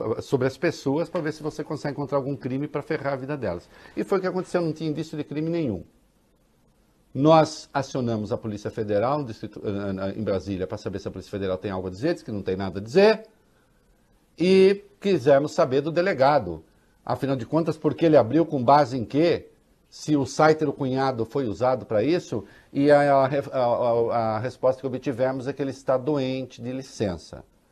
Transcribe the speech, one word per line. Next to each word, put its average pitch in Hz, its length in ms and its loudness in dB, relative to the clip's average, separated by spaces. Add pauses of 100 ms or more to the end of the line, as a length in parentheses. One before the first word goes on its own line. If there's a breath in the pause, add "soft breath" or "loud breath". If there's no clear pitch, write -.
(220)
sobre 127 240 0
as 131 120 -2
pessoas 160 520 -2
pra 180 120 -4
ver 151 100 -4
se 147 100 -14
você 151 220 -8
consegue 147 300 -8
encontrar 143 240 -4
algum 139 180 -2
crime 135 320 -4
pra 147 140 -6
ferrar 143 320 -4
a 139 40 -4
vida 135 200 -6
delas. 92 320 -6 (260 loud breath)
E - 80 -4
foi 202 140 0
o 196 40 0
que 185 60 -4
aconteceu, 180 340 -2
não 160 120 -2
tinha 160 160 -4
indício 156 280 -6
de 147 60 -6
crime 156 260 -6
nenhum. 139 360 -2 (1300)
Nós 151 600 4
acionamos 117 580 -4
a 117 60 -2
Polícia 107 340 -8
Federal 110 480 0
no 143 60 -6
distrito, 110 400 -12
eh, 98 460 -4
eh, - 60 -10
em 110 60 -6
Brasília 95 420 -2
pra 104 120 -8
saber 98 200 -8
se 95 120 -8
a - 20 -8
Polícia 92 180 -14
Federal 95 280 -4
tem 104 120 -6
algo 95 200 -6
a - 20 -6
dizer, 117 220 -4
diz 170 100 -8
que - 80 -12
não 104 100 -6
tem 95 140 -2
nada 95 240 -6
a - 20 -8
dizer, 196 460 4 (1120 soft breath)
e 190 460 6 (120)
quisemos 147 540 4
saber 147 300 2
do 151 100 -4
delegado. 139 720 2 (420 soft breath)
Afinal 131 300 -2
de 113 100 -6
contas, 160 320 0
por 147 180 0
que 165 100 0
ele 156 100 6
abriu, 135 300 4
com 139 180 -4
base 135 340 4
em 117 60 -4
quê? 139 460 0 (400)
Se - 260 -2
o 139 100 0
site 156 380 2
do 143 80 -2
cunhado 131 540 -2
foi 139 220 -4
usado 110 380 -2
pra 107 160 0
isso, 139 440 -2 (260 loud breath)
e 139 180 2
a, 143 240 6
a, 135 120 6
a, 135 340 -4
a, 117 760 0
a - 20 -4
resposta 127 400 -2
que - 80 -8
obtivemos 127 640 -4
é - 20 -6
que 143 100 -10
ele 139 100 -4
está 131 260 -2
doente 131 640 -4
de 120 100 -8
licença. 104 720 -8 (280 soft breath)